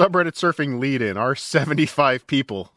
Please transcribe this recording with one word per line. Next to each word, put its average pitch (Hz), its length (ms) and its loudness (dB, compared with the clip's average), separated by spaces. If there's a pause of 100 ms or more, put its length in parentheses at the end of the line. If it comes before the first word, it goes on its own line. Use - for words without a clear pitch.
(120)
subreddit 175 220 0
surfing 147 460 -2
lead 131 220 -2
in, 101 160 -2
our 127 180 0
seventy-five 143 920 0
people 107 480 -4